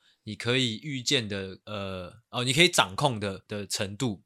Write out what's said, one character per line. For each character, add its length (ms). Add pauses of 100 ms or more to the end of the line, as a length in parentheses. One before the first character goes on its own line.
(240)
你 120
可 220
以 240
预 200
见 240
的， 380
呃， 640
哦， 160
你 80
可 100
以 60
掌 260
控 240
的， 300
的 180
程 300
度。 300